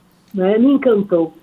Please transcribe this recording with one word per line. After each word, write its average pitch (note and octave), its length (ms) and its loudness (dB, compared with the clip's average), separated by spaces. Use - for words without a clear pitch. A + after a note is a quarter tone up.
né? G3 240 0
Me C4 140 2
encantou. G3+ 720 -2